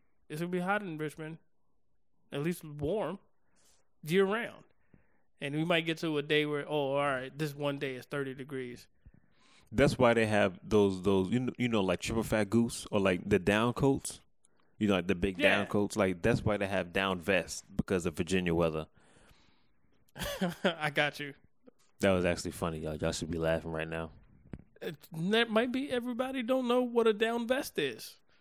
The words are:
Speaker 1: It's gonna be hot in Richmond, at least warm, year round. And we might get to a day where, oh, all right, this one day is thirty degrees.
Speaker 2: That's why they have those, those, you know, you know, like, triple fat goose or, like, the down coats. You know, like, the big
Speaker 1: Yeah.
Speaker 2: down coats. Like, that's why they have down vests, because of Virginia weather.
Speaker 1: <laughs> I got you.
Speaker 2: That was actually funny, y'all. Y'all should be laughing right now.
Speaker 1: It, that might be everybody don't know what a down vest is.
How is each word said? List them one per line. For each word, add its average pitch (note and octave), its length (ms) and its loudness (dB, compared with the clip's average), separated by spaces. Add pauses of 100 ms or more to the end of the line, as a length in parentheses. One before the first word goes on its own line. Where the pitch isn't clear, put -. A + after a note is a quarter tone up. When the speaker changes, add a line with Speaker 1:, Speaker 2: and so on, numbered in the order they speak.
(280)
Speaker 1:
It's D3+ 140 -6
gonna F3 80 -4
be F3+ 100 -2
hot G3+ 220 0
in D#3+ 160 -8
Richmond, D#3 400 -8 (920)
at C#3+ 120 -6
least E3+ 200 -4
warm, D#3+ 560 -4 (840)
year F#3 220 4
round. G#3 380 -6 (760)
And C#3+ 140 -6
we D#3 100 0
might E3 220 2
get E3 120 -2
to D#3 200 -2
a C#3 40 0
day D3+ 220 2
where, D3 240 -4
oh, C#3+ 240 0
all C#3 60 0
right, C3+ 400 -2
this D3 180 -4
one C#3+ 220 -2
day C#3 160 -6
is B2 100 -12
thirty C#3 300 -6
degrees. B2+ 520 -10 (880)
Speaker 2:
That's C3+ 220 4
why A#2+ 160 6
they A2+ 140 4
have G2+ 360 2
those, G2+ 380 4
those, F#2+ 300 4
you A#2+ 100 2
know, B2 160 -2
you B2 120 0
know, A2+ 120 2
like, F#2 200 2
triple A2+ 240 -2
fat G#2+ 260 0
goose A#2 400 2
or, G#2 100 0
like, F#2 260 4
the G2+ 120 4
down G#2 340 4
coats. - 480 0 (580)
You G#2+ 100 2
know, G2+ 80 4
like, F2 100 0
the F#2+ 80 2
big F#2 240 -2
Speaker 1:
Yeah. G2 180 4
Speaker 2:
down G2+ 120 0
coats. G#2 280 0
Like, F#2+ 240 2
that's A2+ 240 2
why G#2 140 0
they G2+ 80 0
have F#2 260 -2
down F#2+ 300 0
vests, F2+ 400 0 (120)
because F#2 300 0
of E2+ 140 -2
Virginia F2+ 360 0
weather. D#2+ 320 0 (1300)
Speaker 1:
<laughs> F3+ 640 -4
I D3+ 120 -2
got D3 300 0
you. C#3+ 120 -8 (680)
Speaker 2:
That G2 100 4
was F2+ 160 2
actually F2 240 0
funny, D#2+ 300 -4
y'all. D#2 160 -6
Y'all D#2+ 160 0
should D#2+ 180 -6
be E2 80 -4
laughing E2 340 0
right D#2+ 160 -6
now. D#2+ 220 -8 (720)
Speaker 1:
It, F3 140 -8 (340)
that A3+ 180 2
might A3+ 220 0
be C4+ 220 -4
everybody B3 500 -4
don't B3+ 240 0
know B3 160 2
what A#3 240 2
a A3 60 6
down A3+ 340 0
vest B3+ 320 -2
is. C3 380 -6 (240)